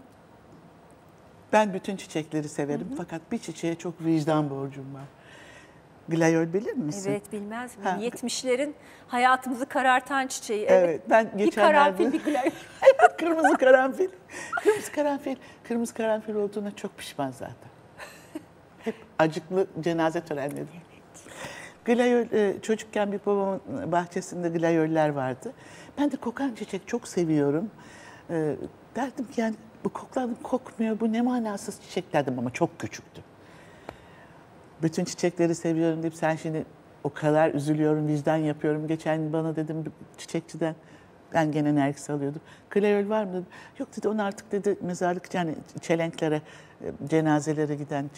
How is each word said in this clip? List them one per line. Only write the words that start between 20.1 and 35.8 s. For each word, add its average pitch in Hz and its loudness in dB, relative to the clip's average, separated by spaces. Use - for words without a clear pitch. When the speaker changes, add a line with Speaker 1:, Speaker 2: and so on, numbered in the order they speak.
Speaker 1:
törenleri. 151 -6
Speaker 2:
Evet. - -20
Speaker 1:
Glayol, 240 4
e, 208 2
çocukken 208 -2
bir 202 -4
babamın 196 0
bahçesinde 175 -2
glayoller 160 2
vardı. 139 -4
Ben 285 2
de - -8
kokan 240 -4
çiçek 196 -8
çok 240 -6
seviyorum. 156 2
E, 156 -2
derdim 240 -6
ki - -4
yani 220 0
bu 202 -2
koklardım, 240 -4
kokmuyor, 226 -4
bu 226 0
ne 226 0
manasız 220 -4
çiçek - -8
derdim 135 0
ama 123 -2
çok - 0
küçüktüm. - -14
"Bütün 160 0
çiçekleri 170 0
seviyorum" 165 0